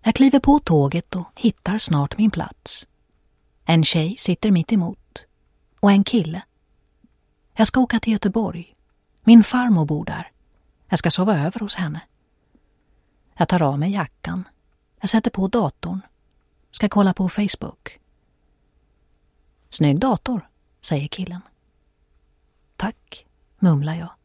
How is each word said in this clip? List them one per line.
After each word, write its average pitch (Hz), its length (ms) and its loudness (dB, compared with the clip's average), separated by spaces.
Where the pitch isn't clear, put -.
Jag 226 140 -2
kliver 269 240 4
på 285 200 4
tåget 156 560 0
och 180 100 -8
hittar 208 420 -2
snart 143 400 0
min 214 140 2
plats. - 560 -8
En 165 180 4
tjej 165 340 0
sitter 202 340 -2
mitt 170 200 0
emot. - 540 -4
Och 202 120 4
en 196 120 4
kille. 180 380 -4
Jag 214 140 2
ska - 120 2
åka 240 200 0
till 226 140 -2
Göteborg. 196 600 -4
Min 226 220 10
farmor 226 420 0
bor 156 200 -6
där. - 260 -10
Jag 190 120 0
ska 165 120 0
sova 185 280 2
över 165 200 -4
hos 208 160 -8
henne. 160 260 -6
Jag 170 120 -2
tar 175 120 2
av 139 180 0
mig 175 120 -2
jackan. 180 560 -8
Jag 196 100 -2
sätter 226 220 0
på 190 160 -4
datorn. 185 540 -4
Ska 208 180 -4
kolla 196 240 2
på 185 160 -4
Facebook. - 680 -8
"Snygg 147 300 0
dator", 240 500 -4
säger 147 260 -6
killen. 180 340 -12
"Tack", - 500 -12
mumlar 156 360 0
jag. 170 140 -12